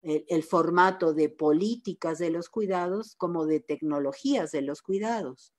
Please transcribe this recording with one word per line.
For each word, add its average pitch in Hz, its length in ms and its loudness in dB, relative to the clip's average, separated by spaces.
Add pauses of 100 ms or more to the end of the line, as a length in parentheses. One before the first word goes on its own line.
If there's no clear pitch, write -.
el, 151 240 -2
el 160 160 0
formato 175 720 2
de 151 140 4
políticas 165 880 0
de 170 100 0
los 170 200 -4
cuidados 190 640 -4
como 165 320 -2
de 156 120 2
tecnologías 151 920 -2
de 143 100 -2
los 139 220 -6
cuidados. 196 760 -6